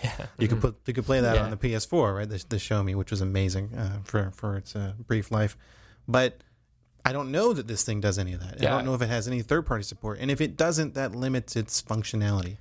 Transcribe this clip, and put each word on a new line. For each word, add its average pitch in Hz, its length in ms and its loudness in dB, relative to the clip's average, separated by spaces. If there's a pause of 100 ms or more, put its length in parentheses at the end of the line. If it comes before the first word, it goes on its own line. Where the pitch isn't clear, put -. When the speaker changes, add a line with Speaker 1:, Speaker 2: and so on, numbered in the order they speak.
Speaker 1:
<laughs> - 40 -2
Yeah. 110 220 -4 (120)
Speaker 2:
You 113 80 4
could 117 120 2
Speaker 3:
Mm-hmm. - 20 -4
Speaker 2:
put, 110 160 2 (100)
you 123 80 -2
could 120 120 -2
play 135 140 4
that 117 160 6
Speaker 1:
Yeah. 107 80 4
Speaker 2:
on 104 60 -2
the 107 60 -4
P 117 180 0
S 107 120 -2
four, 120 280 2
right? 104 140 -4
The, 104 200 -6
the 113 80 0
Xiaomi, 98 380 0
which 98 160 -2
was 98 120 0
amazing, 95 520 0
uh, 101 300 -4
for, 98 280 0
for 101 260 -4
its, - 180 -10
uh, 101 160 -4 (140)
brief 110 240 0
life. 107 260 2 (500)
But 127 360 2 (600)
I 127 80 -2
don't 139 200 -4
know 220 220 4
that 127 120 -4
this 113 160 -2
thing 104 180 0
does 98 180 2
any 90 160 -2
of 87 60 -6
that. 90 200 -10
I 131 40 2
Speaker 1:
Yeah. 143 60 4
Speaker 2:
don't 127 140 2
know 131 100 0
if 120 60 0
it 117 80 0
has 113 180 0
any 123 160 -2
third-party 127 420 0
support. 107 360 -8
And 131 100 0
if 139 100 0
it 151 160 -2
doesn't, 160 380 2
that 131 200 -4
limits 127 420 -2
its - 240 -2
functionality. 104 800 -2